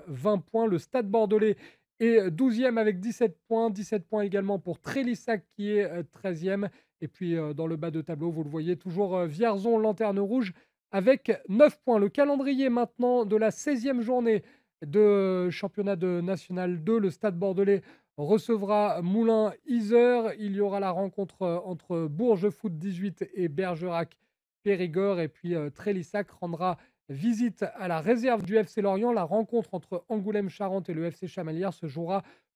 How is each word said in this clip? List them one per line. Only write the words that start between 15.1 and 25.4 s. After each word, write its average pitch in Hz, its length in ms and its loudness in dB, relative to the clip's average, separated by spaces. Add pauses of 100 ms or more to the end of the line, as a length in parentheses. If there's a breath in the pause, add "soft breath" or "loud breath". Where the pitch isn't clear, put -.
championnat 196 460 -4
de 175 260 -2
National 180 600 -4
deux. 226 160 2
Le 196 100 2
Stade 175 300 -4
Bordelais 196 420 2 (360 loud breath)
recevra 202 840 0
Moulins-Isère. 226 1400 2
Il 208 160 -4
y 196 60 -2
aura 202 220 0
la 190 100 0
rencontre, 190 500 -6
euh, 175 220 0
entre 170 440 -4
Bourges 202 420 2
Foot 180 280 -6
dix-huit 185 560 -6
et 180 140 -2
Bergerac 170 720 -4 (460)
Périgord. 185 580 0
Et 156 80 -4
puis, 175 260 -6